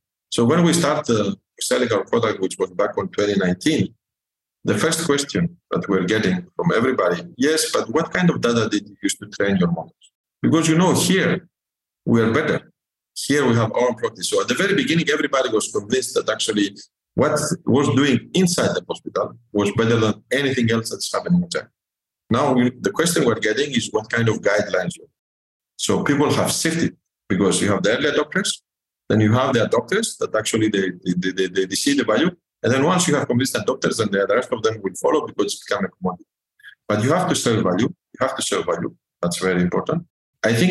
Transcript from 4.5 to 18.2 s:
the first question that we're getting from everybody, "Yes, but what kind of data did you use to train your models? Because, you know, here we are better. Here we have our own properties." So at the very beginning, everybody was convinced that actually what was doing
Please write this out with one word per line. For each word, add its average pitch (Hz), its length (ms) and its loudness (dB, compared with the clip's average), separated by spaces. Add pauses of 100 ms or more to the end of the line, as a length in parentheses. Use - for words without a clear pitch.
the 117 120 0
first 165 280 -2
question 139 520 -2 (140)
that 87 160 -4
we're 95 160 0
getting 92 420 0 (120)
from 85 180 0
everybody, 131 480 0 (140)
"Yes, 156 340 0
but 110 180 -2
what 165 220 -2
kind 180 180 2
of 123 120 0
data 117 260 2
did 104 220 -4
you 101 120 -20
use 101 180 -2
to 104 80 -16
train 101 300 0
your 87 140 2
models? - 220 -6 (480)
Because, 151 260 2
you 160 100 2
know, 175 160 4
here 175 540 0 (560)
we 113 160 4
are 113 140 2
better. 147 360 -2 (460)
Here 139 320 0
we 117 80 4
have 113 160 2
our 120 160 2
own 120 80 -2
properties." 90 320 -6
So 101 140 0
at 101 80 -4
the 123 60 -2
very 185 200 0
beginning, 151 340 0
everybody 139 400 0
was 110 220 -2
convinced 110 440 -2
that 98 140 0
actually 104 460 -2 (460)
what 156 120 2 (440)
was 147 100 2 (120)
doing 139 180 4 (240)